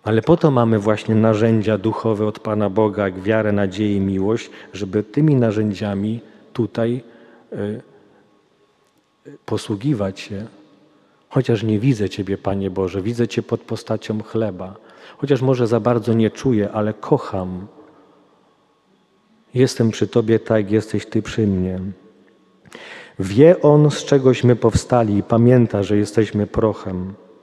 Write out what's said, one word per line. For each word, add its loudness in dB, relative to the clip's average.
Ale 0
po 4
to 2
mamy 2
właśnie 0
narzędzia 2
duchowe -2
od -6
Pana -2
Boga, 0
jak -4
wiarę, 0
nadzieję, -2
miłość, -2
żeby -4
tymi 2
narzędziami -2
tutaj, -4
e, -8
posługiwać -4
się. -12
"Chociaż -2
nie 0
widzę 0
Ciebie, -6
Panie -4
Boże, -4
widzę -2
Cię -4
pod -4
postacią -8
chleba. -6
Chociaż 0
może 2
za 2
bardzo 0
nie 2
czuję, 0
ale -2
kocham. -4
Jestem 2
przy -2
Tobie 2
tak, 0
jak -2
jesteś -2
Ty -2
przy -2
mnie". -2
Wie 6
On, 6
z -8
czegośmy 4
powstali, 2
i 0
pamięta, 4
że 0
jesteśmy 0
prochem. -4